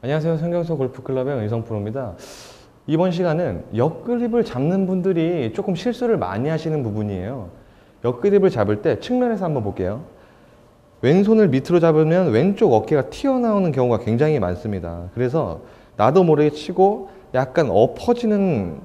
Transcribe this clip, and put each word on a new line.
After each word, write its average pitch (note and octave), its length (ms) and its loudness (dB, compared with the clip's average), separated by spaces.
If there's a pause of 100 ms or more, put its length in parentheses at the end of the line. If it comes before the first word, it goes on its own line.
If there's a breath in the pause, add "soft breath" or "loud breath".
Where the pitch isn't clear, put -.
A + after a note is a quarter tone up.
안녕하세요. D#3 360 -2
성경석 E3 420 -2
골프클럽의 C3 600 -4
은성 A2 260 -4
프로입니다. G#2+ 500 -6 (720 loud breath)
이번 E3 240 0
시간은 E3 540 -2 (100)
옆그립을 A#3 680 0
잡는 F3 420 -2
분들이 F3 680 -2
조금 G3 220 -4
실수를 A#3 420 -2
많이 G#2+ 320 -4
하시는 D#3 360 -2
부분이에요. G#2 680 -6 (540 soft breath)
옆그립을 F#3+ 460 2
잡을 G#2 300 0
때 C3+ 200 0
측면에서 A#3+ 440 -2
한번 C#3+ 200 -2
볼게요. G2 400 -6 (1000 soft breath)
왼손을 G3+ 460 4
밑으로 C#3 320 2
잡으면 D#3+ 500 4
왼쪽 F3 440 4
어깨가 B2+ 360 2
튀어나오는 A3+ 640 0
경우가 B2 320 0
굉장히 C#3 340 2
많습니다. F2+ 760 -6
그래서 A#2+ 480 -4 (340 loud breath)
나도 C#3 260 4
모르게 D3+ 280 4
치고 F#3 580 0 (260 loud breath)
약간 C#3 340 0
엎어지는 D#3+ 1160 0